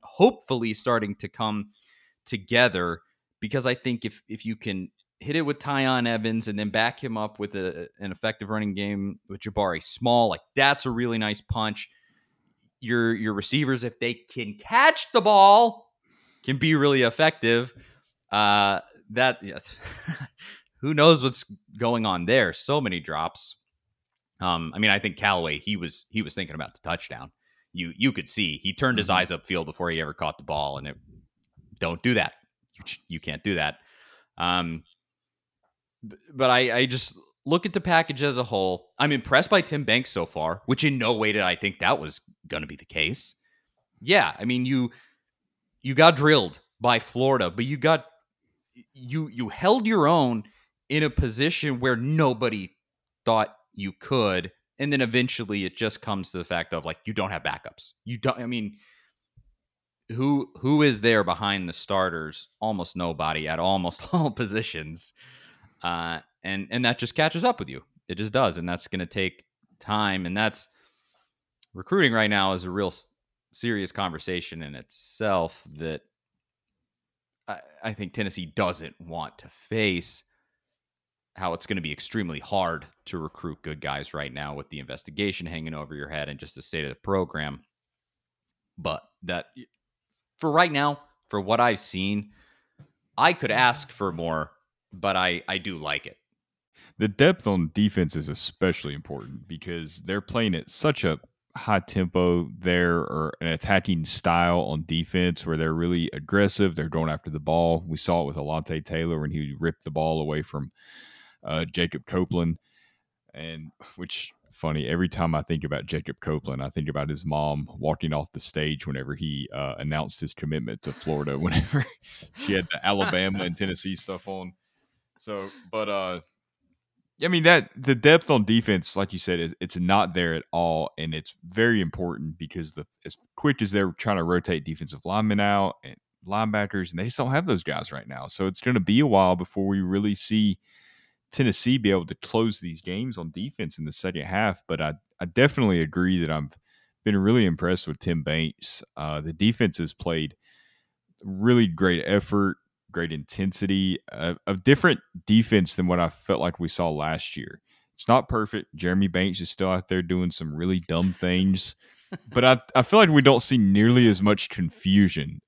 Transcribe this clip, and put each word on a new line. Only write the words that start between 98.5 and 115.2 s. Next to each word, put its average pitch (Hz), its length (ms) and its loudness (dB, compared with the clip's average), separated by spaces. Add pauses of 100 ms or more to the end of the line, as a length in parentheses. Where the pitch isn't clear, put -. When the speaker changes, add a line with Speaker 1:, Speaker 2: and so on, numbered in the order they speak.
Speaker 2:
important 69 520 -14
because 82 580 -10
they're 98 160 -2
playing 110 340 -2
at 80 160 -6
such - 340 -2
a 78 160 0 (360)
high 101 240 0
tempo 87 760 0
there, 87 420 2
or 78 420 -4
an 82 80 -4
attacking 90 560 0
style 87 560 2
on 80 260 -4
defense 85 580 -2
where 82 120 -2
they're 80 180 0
really 85 380 0
aggressive. 95 640 2
They're 82 120 -4
going 80 220 -2
after 76 200 -6
the 76 100 -8
ball. 82 460 2
We 80 100 -6
saw 85 260 0
it 71 40 -4
with 73 100 -8
Alontae 78 480 -6
Taylor 82 360 -4
when 73 120 -4
he 73 260 -6
ripped 80 260 -4
the 82 60 -8
ball 80 300 -2
away 76 220 -4
from, 73 280 -10 (720)
uh, 80 300 -4
Jacob - 340 -4
Copeland, 87 520 0 (760)
and 80 360 -14 (260)
which, - 360 -10 (200)
funny, 78 340 -4
every 85 220 0
time 82 260 -2